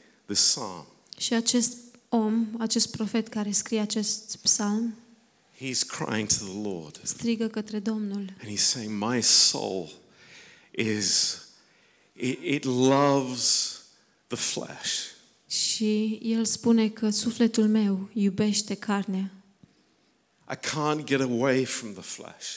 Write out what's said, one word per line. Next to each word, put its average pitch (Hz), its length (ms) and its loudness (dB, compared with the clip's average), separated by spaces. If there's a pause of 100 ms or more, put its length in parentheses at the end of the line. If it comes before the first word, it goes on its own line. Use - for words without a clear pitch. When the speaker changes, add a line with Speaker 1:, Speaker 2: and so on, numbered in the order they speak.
(280)
Speaker 1:
this 104 120 0
psalm, 92 460 0 (320)
Speaker 2:
Și - 160 -4
acest 233 440 0 (320)
om, 220 380 0 (120)
acest 226 320 0
profet 220 360 -2
care 208 240 -6
scrie 220 280 0
acest - 600 -4
psalm, 220 540 0 (600)
Speaker 1:
he's 127 320 -2
crying 110 400 -2
to - 180 0
the 98 240 -8
Lord. 85 340 -8
Speaker 2:
strigă 226 440 -2
către 214 320 -8
Domnul. 202 600 -4
Speaker 1:
And 104 160 -8
he's - 60 2
saying, 107 400 -2
"My 120 180 0
soul - 680 2 (800)
is, 107 680 0 (760)
it, 127 300 -4
it 147 200 0
loves 131 1120 4 (520)
the 120 100 -6
flesh." - 540 -4 (560)
Speaker 2:
Și 214 760 0
el 226 220 0
spune 220 440 4
că 220 200 -2
sufletul 226 580 4
meu 196 460 2
iubește 202 600 0
carnea. 196 580 -2 (1200)
Speaker 1:
"I - 40 -6
can't 151 480 -2
get 131 180 2
away 127 440 2
from 107 280 -4
the 95 80 -12
flesh." - 560 -12